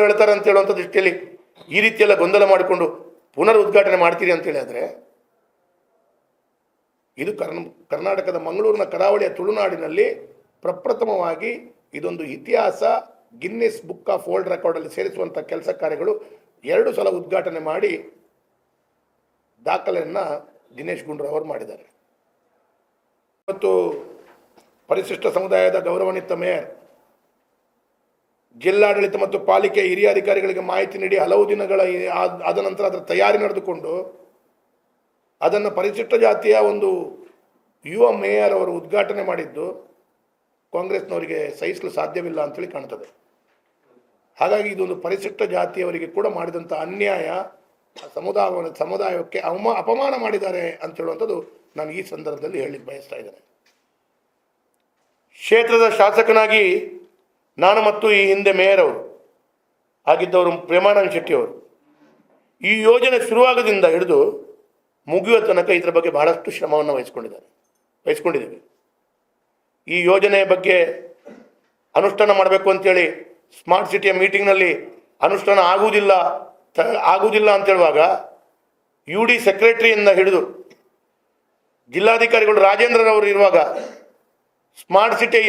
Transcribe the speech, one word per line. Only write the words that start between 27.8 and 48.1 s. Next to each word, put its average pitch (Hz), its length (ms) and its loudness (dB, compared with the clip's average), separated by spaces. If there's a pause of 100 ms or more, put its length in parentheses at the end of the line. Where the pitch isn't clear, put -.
ಜಿಲ್ಲಾಡಳಿತ 202 520 2
ಮತ್ತು 196 220 -2 (120)
ಪಾಲಿಕೆ 196 400 2
ಹಿರಿಯ 202 240 2
ಅಧಿಕಾರಿಗಳಿಗೆ 190 480 -2 (100)
ಮಾಹಿತಿ 190 300 -4
ನೀಡಿ 190 220 0
ಹಲವು 202 280 4
ದಿನಗಳ 196 280 0 (140)
ಈ-, 180 160 -6 (120)
ಆದ್-, 180 260 -4
ಆದ 170 180 -2
ನಂತರ 196 240 -6
ಅದರ 185 100 -10 (120)
ತಯಾರಿ 202 320 2
ನಡೆದುಕೊಂಡು 180 480 -6 (1500)
ಅದನ್ನ 202 280 0 (100)
ಪರಿಶಿಷ್ಟ 208 360 -4
ಜಾತಿಯ 214 420 4 (160)
ಒಂದು 196 180 0 (960)
ಯುವ 185 200 0 (200)
ಮೇಯರ್ 208 340 0
ಅವರು 180 220 -4
ಉದ್ಘಾಟನೆ 202 500 -4
ಮಾಡಿದ್ದು 165 360 -8 (1040)
ಕಾಂಗ್ರೆಸ್ನವರಿಗೆ 170 680 -6 (200)
ಸಹಿಸಲು 180 300 -8
ಸಾಧ್ಯವಿಲ್ಲ 165 540 -6
ಅಂತೇಳಿ 143 300 -12
ಕಾಣ್ತದೆ. 127 340 -14 (1300)
ಹಾಗಾಗಿ 208 340 0
ಇದೊಂದು 185 220 -6 (100)
ಪರಿಶಿಷ್ಟ 196 360 -8 (120)
ಜಾತಿಯವರಿಗೆ 175 520 -6 (100)
ಕೂಡ 208 100 -2 (100)
ಮಾಡಿದಂಥ 170 360 -8 (120)
ಅನ್ಯಾಯ, 190 420 -4 (760)
ಆ - 120 -20